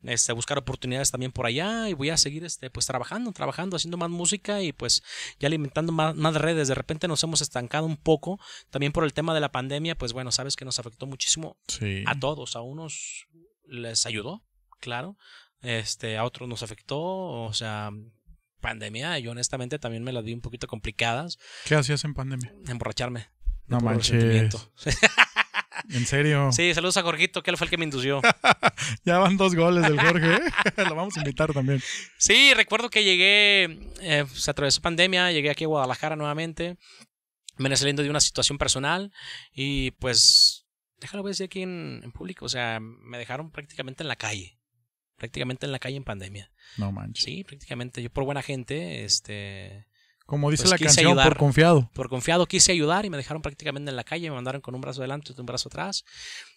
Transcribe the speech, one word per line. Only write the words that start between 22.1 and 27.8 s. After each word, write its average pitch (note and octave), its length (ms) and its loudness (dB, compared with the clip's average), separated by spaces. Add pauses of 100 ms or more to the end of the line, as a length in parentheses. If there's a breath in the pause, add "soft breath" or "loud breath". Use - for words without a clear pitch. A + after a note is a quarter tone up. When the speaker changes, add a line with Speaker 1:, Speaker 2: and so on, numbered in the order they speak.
Speaker 2:
pandemia? C3 380 -8 (160)
Speaker 1:
Emborracharme. A#2+ 520 -6
De A2 80 -14 (400)
Speaker 2:
No B2 120 0
Speaker 1:
puro A2+ 120 2
Speaker 2:
manches. A2+ 200 2
Speaker 1:
resentimiento. A2+ 600 4 (120)
<laughs> - 1040 0
Speaker 2:
¿En B2 160 0
serio? C#3+ 460 2
Speaker 1:
Sí, E3+ 220 4
saludos F3 240 0
a F#3+ 60 2
Jorgito, E3 400 0
que F#3+ 80 0
él F3 60 0
fue E3+ 80 -2
el D#3+ 60 -4
que F3 60 0
me E3 60 -2